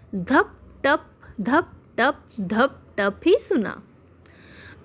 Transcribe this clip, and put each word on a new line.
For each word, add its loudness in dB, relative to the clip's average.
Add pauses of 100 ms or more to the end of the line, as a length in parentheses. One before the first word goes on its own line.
(160)
धप, -2
टप, -2 (300)
धप, 0 (260)
टप, -2 (120)
धप, -2
टप -2
ही 6
सुना। -4 (960)